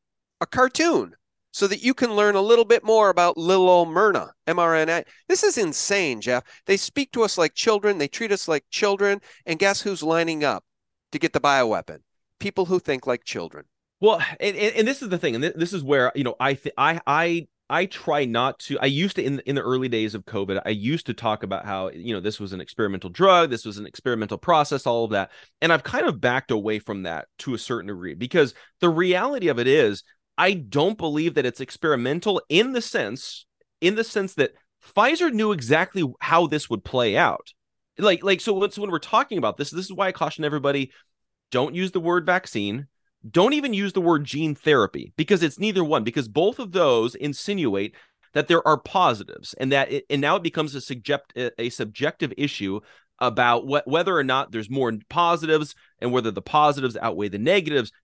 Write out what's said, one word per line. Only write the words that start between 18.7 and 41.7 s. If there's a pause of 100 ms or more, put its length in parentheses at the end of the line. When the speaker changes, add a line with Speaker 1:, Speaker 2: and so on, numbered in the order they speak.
Speaker 2:
I
used
to,
in,
in
the
early
days
of
covid,
I
used
to
talk
about
how,
you
know,
this
was
an
experimental
drug,
this
was
an
experimental
process,
all
of
that. (280)
And
I've
kind
of
backed
away
from
that (120)
to
a
certain
degree,
because (260)
the
reality
of
it
is, (360)
I
don't
believe
that
it's
experimental
in
the
sense, (360)
in
the
sense
that (420)
Pfizer
knew
exactly (160)
how
this
would
play
out. (460)
Like,
like,
so
when,
so
when
we're
talking
about
this,
this
is
why
I
caution
everybody, (580)
don't